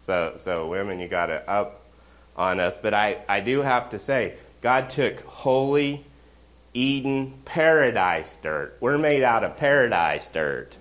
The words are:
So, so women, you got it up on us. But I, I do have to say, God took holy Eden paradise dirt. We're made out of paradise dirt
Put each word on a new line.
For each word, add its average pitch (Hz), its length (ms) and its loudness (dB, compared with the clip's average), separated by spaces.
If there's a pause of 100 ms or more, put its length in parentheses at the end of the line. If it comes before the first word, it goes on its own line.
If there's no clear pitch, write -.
So, 87 340 -2
so 82 300 -4
women, 92 340 -4
you 87 80 -8
got 87 200 0
it 80 180 -4
up 101 340 -2 (560)
on 92 240 0
us. 90 200 0
But 107 120 0
I, 104 240 2 (100)
I 101 140 0
do 131 200 0
have 127 300 0
to 104 80 -8
say, 123 360 -2 (260)
God 131 280 2
took 127 320 -2
holy 143 800 0 (720)
Eden 135 600 0 (120)
paradise 117 920 2
dirt. 73 420 -4
We're 143 180 0
made 147 260 2
out 113 200 4
of 90 140 -6
paradise 110 720 2
dirt 71 540 -4